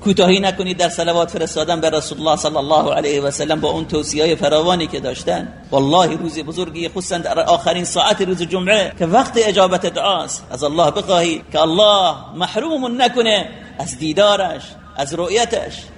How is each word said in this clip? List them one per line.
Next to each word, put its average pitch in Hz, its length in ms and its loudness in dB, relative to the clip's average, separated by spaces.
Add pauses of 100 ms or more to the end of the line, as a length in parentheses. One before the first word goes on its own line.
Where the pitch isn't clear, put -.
کوتاهی 190 360 4
نکنید 185 360 -2
در 170 120 0
صلوات 170 420 0
فرستادن 160 500 -2
به 160 100 2
رسول 151 280 -4
الله 151 180 2
صلی 156 200 -2
الله 147 380 2
علیه 147 260 0
و 143 100 -2
سلم، 156 300 -2
با 147 100 0
اون 160 140 -4
توصیه 151 500 0
فراوانی 156 520 2
که 139 140 -6
داشتن. - 480 -4 (220)
والله 156 460 4
روز 160 220 -6
بزرگی، 165 500 -6
خصوصاً 180 300 -6
در 165 220 -2
آخرین 175 440 2
ساعت 180 380 0
روز 180 200 -2
جمعه 185 560 0
که 165 80 0
وقت 240 300 2
اجابت 190 500 2
دعاست. 165 640 -2
از 127 140 -8
الله 151 260 2
بخواهید 175 600 0
که 151 80 2
الله 185 540 4 (220)
محروممون 247 680 -4
نکنه 226 460 2 (300)
از - 200 -8
دیدارش، 165 640 2 (340)
از 143 180 -6
رؤیتش. 208 840 -4